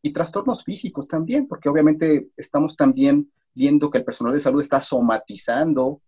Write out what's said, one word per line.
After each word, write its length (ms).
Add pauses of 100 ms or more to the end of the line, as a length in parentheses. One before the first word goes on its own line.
Y 100
trastornos 520
físicos 420
también, 400
porque 220
obviamente 680
estamos 400
también 540 (240)
viendo 360
que 80
el 60
personal 280
de 80
salud 200
está 200
somatizando 1300